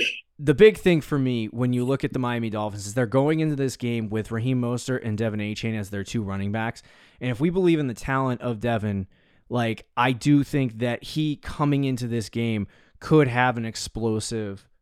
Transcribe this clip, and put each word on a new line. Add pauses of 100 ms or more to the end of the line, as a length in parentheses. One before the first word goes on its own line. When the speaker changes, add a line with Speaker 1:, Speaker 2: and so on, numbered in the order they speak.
Speaker 1:
<clears throat>
Speaker 2:
the
big
thing
for
me
when
you
look
at
the
Miami
Dolphins
is
they're
going
into
this
game
with
Raheem
Mostert
and
De'Von
Achane
as
their
two
running
backs. (380)
And
if
we
believe
in
the
talent
of
Devin, (420)
like, (100)
I
do
think
that
he
coming
into
this
game (320)
could
have
an
explosive, (140)